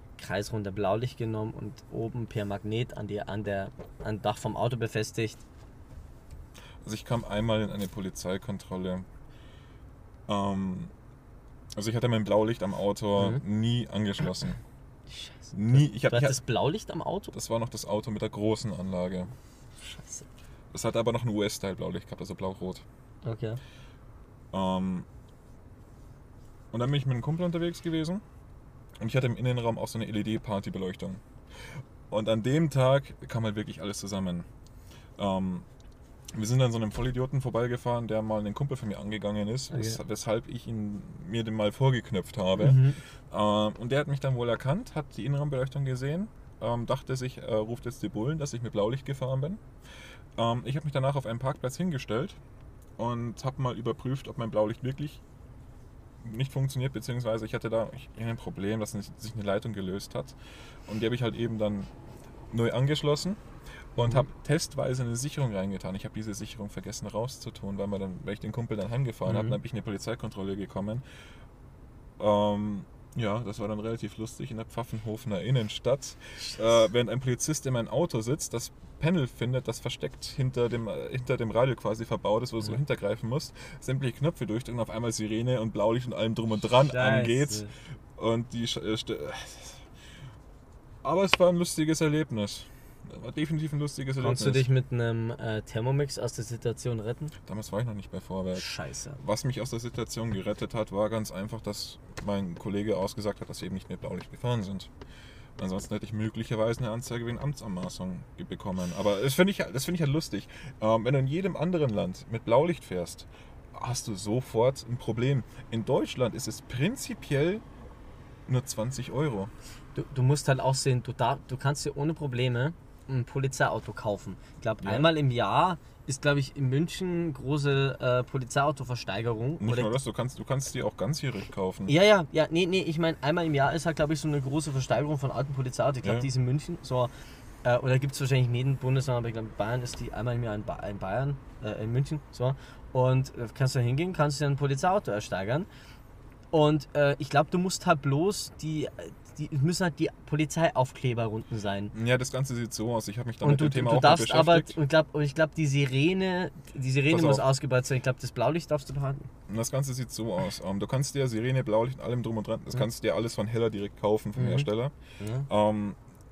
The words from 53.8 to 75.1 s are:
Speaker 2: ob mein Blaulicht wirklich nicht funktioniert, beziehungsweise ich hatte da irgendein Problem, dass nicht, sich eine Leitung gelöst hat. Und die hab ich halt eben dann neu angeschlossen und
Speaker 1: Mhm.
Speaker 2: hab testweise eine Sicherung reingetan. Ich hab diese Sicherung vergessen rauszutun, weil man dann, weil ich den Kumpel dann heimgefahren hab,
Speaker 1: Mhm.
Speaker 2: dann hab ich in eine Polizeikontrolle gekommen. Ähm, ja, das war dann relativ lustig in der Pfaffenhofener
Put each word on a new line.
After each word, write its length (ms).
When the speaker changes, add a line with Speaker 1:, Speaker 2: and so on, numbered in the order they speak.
Speaker 2:
ob 120
mein 120
Blaulicht 320
wirklich 380
nicht 200
funktioniert, 400
beziehungsweise 520
ich 100
hatte 160
da 200
irgendein 240
Problem, 420
dass 140
nicht, 260
sich 140
eine 80
Leitung 300
gelöst 420
hat. 200
Und 120
die 60
hab 60
ich 100
halt 140
eben 220
dann 280
neu 200
angeschlossen 640
und 200
Speaker 1:
Mhm. 40
Speaker 2:
hab 260
testweise 580
eine 140
Sicherung 380
reingetan. 420
Ich 100
hab 80
diese 180
Sicherung 380
vergessen 380
rauszutun, 680
weil 120
man 120
dann, 240
weil 100
ich 60
den 120
Kumpel 260
dann 120
heimgefahren 460
hab, 80
Speaker 1:
Mhm. 60
Speaker 2:
dann 80
hab 80
ich 60
in 60
eine 40
Polizeikontrolle 760
gekommen. 460
Ähm, 640
ja, 240
das 200
war 80
dann 120
relativ 360
lustig 340
in 60
der 100
Pfaffenhofener 760